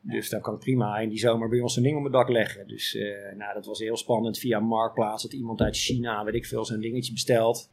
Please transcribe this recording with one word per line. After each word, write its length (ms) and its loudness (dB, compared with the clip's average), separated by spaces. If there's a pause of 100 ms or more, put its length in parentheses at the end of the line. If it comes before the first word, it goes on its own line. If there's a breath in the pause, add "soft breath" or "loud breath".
Dus 280 -4
dan 120 -4
kan 140 -4
ik 60 -10
prima 380 0
in 100 -2
die 100 -6
zomer 300 2
bij 120 2
ons 160 0
een 60 2
ding 120 4
op 60 -2
mijn 120 -2
dak 160 6
leggen. 400 2
Dus, 260 -6
eh, 420 -6
nou, 180 -8
dat 120 -8
was 120 -8
heel 180 -2
spannend. 420 0
Via 220 2
Marktplaats 640 2
had 100 -8
iemand 280 -6
uit 160 2
China, 480 0
weet 100 -2
ik 120 -2
veel, 180 -2
zo'n 160 -4
dingetje 320 -4
besteld. 600 4